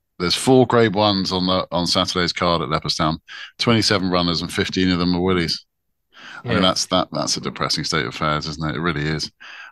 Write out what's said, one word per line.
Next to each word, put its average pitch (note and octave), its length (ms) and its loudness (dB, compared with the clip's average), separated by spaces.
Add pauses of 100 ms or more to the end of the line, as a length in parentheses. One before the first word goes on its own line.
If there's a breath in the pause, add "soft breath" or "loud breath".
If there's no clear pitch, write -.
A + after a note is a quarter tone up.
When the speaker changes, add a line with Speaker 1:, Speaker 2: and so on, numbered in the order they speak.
(180)
Speaker 1:
there's F2 160 0
four B2+ 320 6
Grade A2+ 280 4
ones G2 380 2
on F#2 140 0
the, F#2 260 0
on F2 140 0
Saturday's F2 480 0
card E2+ 260 2
at C2+ 80 -4
Leopardstown, D#2+ 500 -2 (400 loud breath)
twenty-seven G#2 520 2
runners, F2 320 0
and E2+ 100 -6
fifteen F#2 380 0
of F2 80 2
them F2+ 180 2
are F2 40 0
Willies. F2+ 440 0 (800 loud breath)
I - 40 -10
mean, F2+ 80 2
Speaker 2:
Yeah. F#2 60 4
Speaker 1:
that's, - 240 2
that, F2+ 260 0
that's D2 260 -2
a - 20 -10
depressing C#2+ 440 -4
state D#2 200 0
of - 40 -4
affairs, D2+ 380 -2
isn't D#2 220 -6
it? B1 80 -4
It D2 40 -4
really D2+ 260 -2
is. D#2 260 -4 (400 loud breath)